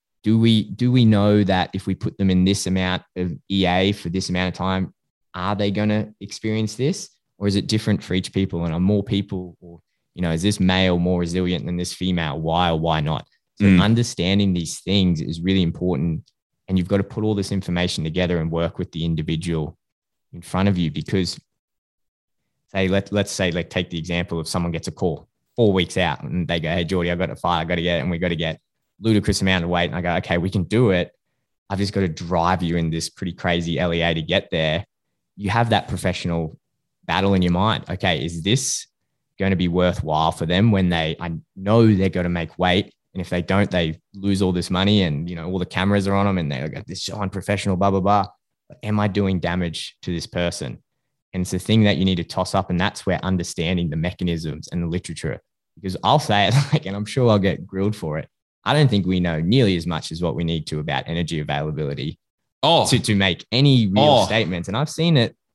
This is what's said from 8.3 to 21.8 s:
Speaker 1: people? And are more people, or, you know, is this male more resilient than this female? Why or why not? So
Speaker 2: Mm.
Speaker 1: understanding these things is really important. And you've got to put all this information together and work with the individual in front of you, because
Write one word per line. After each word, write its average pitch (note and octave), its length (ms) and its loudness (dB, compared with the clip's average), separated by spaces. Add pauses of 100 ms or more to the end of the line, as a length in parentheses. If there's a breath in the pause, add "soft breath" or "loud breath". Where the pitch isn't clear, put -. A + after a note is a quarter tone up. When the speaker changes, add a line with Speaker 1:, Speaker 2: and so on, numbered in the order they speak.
Speaker 1:
people? F#2 320 -2
And E2 80 -2
are E2 60 -2
more G2 240 2
people, G2 580 -4
or, E2+ 200 -20 (340)
you F2+ 80 -6
know, E2+ 80 0
is E2 120 -2
this G#2 180 0
male F#2 400 4
more F2+ 180 2
resilient F2 480 -2
than F2+ 100 -4
this F2 160 -6
female? E2+ 460 -2
Why E2 320 0
or E2 80 0
why D#2+ 220 0
not? D2 260 -4 (320)
So G#2 60 2
Speaker 2:
Mm. F#2 180 8
Speaker 1:
understanding G2+ 680 2
these E2+ 260 -4
things F2+ 420 2
is E2 200 -6
really F#2+ 220 2
important. E2+ 680 -2 (380)
And F#2 100 2
you've F2+ 100 0
got G2+ 100 2
to G2 60 0
put G#2+ 200 -6
all G#2+ 100 0
this G2 180 -2
information F2 520 -2
together F2 360 0
and D#2+ 100 -2
work E2 280 -2
with F2 140 -8
the E2 120 -6
individual D#2+ 720 -4 (560)
in F2 80 -16
front F#2+ 300 0
of F2+ 80 0
you, E2 120 0
because E2+ 480 -4 (1300)